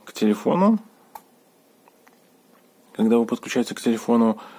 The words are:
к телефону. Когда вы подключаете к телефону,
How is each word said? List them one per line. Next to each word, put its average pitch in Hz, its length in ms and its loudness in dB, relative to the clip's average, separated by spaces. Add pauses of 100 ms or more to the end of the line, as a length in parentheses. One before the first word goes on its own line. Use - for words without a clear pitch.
к - 80 -20
телефону. 165 640 2 (2250)
Когда 113 240 2
вы 117 80 2
подключаете 117 500 -4
к - 60 -14
телефону, 113 580 0 (200)